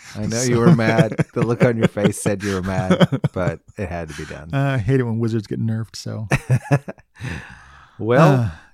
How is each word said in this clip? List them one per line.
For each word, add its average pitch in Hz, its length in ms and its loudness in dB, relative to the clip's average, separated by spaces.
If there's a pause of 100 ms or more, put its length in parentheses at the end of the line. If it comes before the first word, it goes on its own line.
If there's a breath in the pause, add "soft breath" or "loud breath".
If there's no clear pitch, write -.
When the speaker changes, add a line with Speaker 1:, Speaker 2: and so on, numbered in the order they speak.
Speaker 1:
<laughs> - 100 -20
Speaker 2:
I 104 100 -8
know 110 120 -2
Speaker 1:
So 127 120 0
Speaker 2:
you 120 100 2
were 131 160 6
mad. 110 540 2
Speaker 1:
<laughs> - 40 -20
Speaker 2:
The 120 120 0
look 117 180 0
on 120 140 2
your 110 120 2
face 101 320 -2
said 101 220 -2
you 101 120 0
were 92 80 -2
mad, 92 640 2
Speaker 1:
<laughs> - 60 -6
Speaker 2:
but 87 260 -2 (180)
it 101 120 -6
had 85 200 -8
to 73 80 -14
be 78 80 -10
done. 73 280 -14
Speaker 1:
Uh, 139 220 0
I - 20 -2
hate 131 240 2
it - 20 -2
when 113 160 -2
wizards 113 280 -2
get 127 120 -6
nerfed, 113 380 -4
so. 110 360 -10
Speaker 2:
<laughs> 135 40 2 (1600 loud breath)
Well, 127 440 4
Speaker 1:
Uh, 107 80 -2 (240 loud breath)